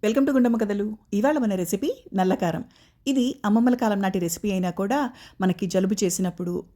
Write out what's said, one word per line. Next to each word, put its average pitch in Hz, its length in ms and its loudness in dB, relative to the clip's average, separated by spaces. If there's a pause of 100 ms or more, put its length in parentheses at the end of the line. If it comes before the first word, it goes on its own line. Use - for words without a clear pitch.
welcome 226 220 4
to 285 80 2
గుండమ్మ 240 220 4
కథలు. 208 280 0 (300)
ఇవాళ 269 240 2
మన 220 160 0
రెసిపీ 185 340 -2 (260)
నల్లకారం. 185 480 0 (440)
ఇది 262 180 2 (200)
అమ్మమ్మల 233 300 4
కాలం 214 280 0
నాటి 190 160 0
రెసిపీ 175 320 -2
అయినా 185 200 0
కూడా 247 420 -2 (280)
మనకి 185 260 0
జలుబు 190 380 0
చేసినప్పుడు 175 600 -4 (120)